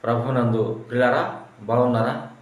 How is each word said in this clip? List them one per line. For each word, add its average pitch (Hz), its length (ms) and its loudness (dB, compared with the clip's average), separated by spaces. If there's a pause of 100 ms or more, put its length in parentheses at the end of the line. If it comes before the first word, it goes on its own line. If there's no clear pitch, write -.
ప్రభువునందు 117 840 0
ప్రియులారా, 123 520 0 (200)
బాగున్నారా? 117 680 0 (140)